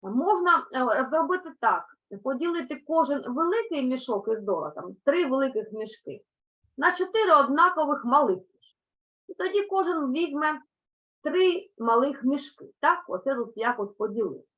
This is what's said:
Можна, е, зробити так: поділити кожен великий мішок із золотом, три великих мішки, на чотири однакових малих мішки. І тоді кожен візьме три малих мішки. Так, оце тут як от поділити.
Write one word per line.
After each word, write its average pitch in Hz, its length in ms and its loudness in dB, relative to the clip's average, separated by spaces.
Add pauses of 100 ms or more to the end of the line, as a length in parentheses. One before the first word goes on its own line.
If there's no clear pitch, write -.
Можна, 330 720 2
е, 254 360 0
зробити 320 500 0
так: - 360 -2 (280)
поділити 285 640 -4
кожен 285 480 0
великий 339 480 -2
мішок 254 460 -4
із 214 160 -2
золотом, 175 600 -6
три 320 220 2
великих 254 460 -2
мішки, 214 520 -12 (520)
на 330 160 2
чотири 370 420 2
однакових 294 680 4
малих 240 340 4
мішки. - 400 -20 (500)
І - 60 -14
тоді 381 280 -2
кожен 349 500 -2
візьме 302 480 -2 (600)
три 359 560 2
малих 240 460 2
мішки. - 560 -4
Так, 349 280 2
оце 262 260 -4
тут 233 220 -6
як 233 240 -2
от 202 180 -8
поділити. 202 600 -4